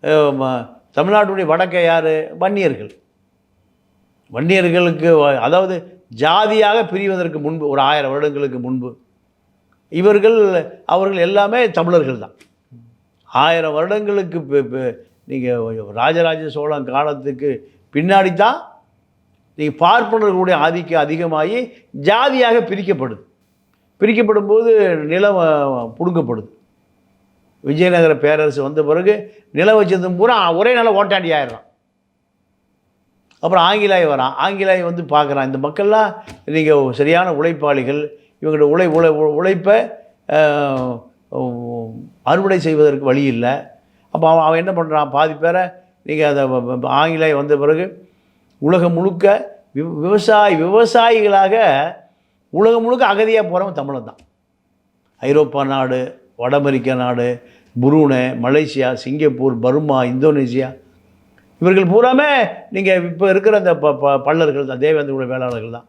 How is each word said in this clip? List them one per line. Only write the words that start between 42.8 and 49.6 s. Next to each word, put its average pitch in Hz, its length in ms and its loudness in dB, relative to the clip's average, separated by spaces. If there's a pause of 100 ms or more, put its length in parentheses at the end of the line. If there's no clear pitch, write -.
வழி 139 120 2 (120)
இல்ல. 117 120 -2 (680)
அப்ப 160 160 0
அவன், 160 160 4
அவன் 165 160 2
என்ன 190 160 -4
பண்றான், 151 320 -2
பாதி 151 240 0
பேரை 170 280 0 (400)
நீங்க 156 260 -4
அந்த 143 180 0
வ-, 127 220 -2
வ-, 127 320 -4
ஆங்கிலேய 160 360 0
வந்த 143 200 0
பிறகு 156 300 0 (760)
உலகம் 170 360 0
முழுக்க 185 280 0 (480)